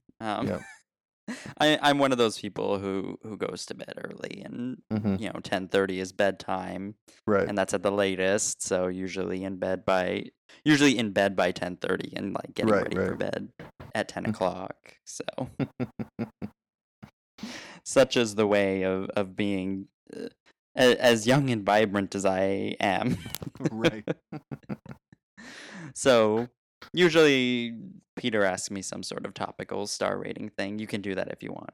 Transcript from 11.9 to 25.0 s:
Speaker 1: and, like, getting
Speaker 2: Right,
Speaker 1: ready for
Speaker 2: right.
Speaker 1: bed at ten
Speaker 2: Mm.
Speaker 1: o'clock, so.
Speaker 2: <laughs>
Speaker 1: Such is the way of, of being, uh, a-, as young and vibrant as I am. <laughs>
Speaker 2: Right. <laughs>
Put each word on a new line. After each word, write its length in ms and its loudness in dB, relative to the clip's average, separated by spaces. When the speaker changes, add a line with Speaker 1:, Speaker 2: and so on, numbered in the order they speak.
Speaker 1:
and, 180 -4
like, 200 -10
getting 180 2
Speaker 2:
Right, 120 4
Speaker 1:
ready 120 -4
for 140 0
Speaker 2:
right. 80 -4
Speaker 1:
bed 300 -6
at 140 -4
ten 160 -8
Speaker 2:
Mm. 60 -2
Speaker 1:
o'clock, 760 -6
so. 200 -14
Speaker 2:
<laughs> 880 -8
Speaker 1:
Such 320 4
is 180 2
the 120 4
way 360 4
of, 280 0
of 260 -2
being, 520 -2
uh, 120 -10
a-, 240 8
as 260 4
young 240 6
and 140 0
vibrant 500 4
as 100 -2
I 560 0
am. 420 0
<laughs> 480 -8
Speaker 2:
Right. 340 -2
<laughs> 60 -10